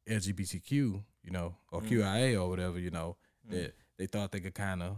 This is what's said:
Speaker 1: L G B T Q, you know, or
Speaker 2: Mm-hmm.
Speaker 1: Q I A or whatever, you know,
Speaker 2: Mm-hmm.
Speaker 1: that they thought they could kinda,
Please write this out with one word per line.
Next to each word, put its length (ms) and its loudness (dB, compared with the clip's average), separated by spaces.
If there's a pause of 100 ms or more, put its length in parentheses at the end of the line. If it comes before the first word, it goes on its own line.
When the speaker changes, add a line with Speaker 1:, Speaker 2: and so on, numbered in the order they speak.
Speaker 1:
L 140 2
G 120 -2
B 120 -2
T 160 -6
Q, 440 0 (200)
you 60 -12
know, 260 -4 (140)
or 100 -2
Speaker 2:
Mm-hmm. 80 -6
Speaker 1:
Q 160 6
I 140 2
A 180 6
or 120 2
whatever, 300 -2
you 120 -2
know, 260 -4 (300)
Speaker 2:
Mm-hmm. 100 -8
Speaker 1:
that 180 -2 (220)
they 100 -2
thought 240 -2
they 100 -4
could 140 -8
kinda, 440 -2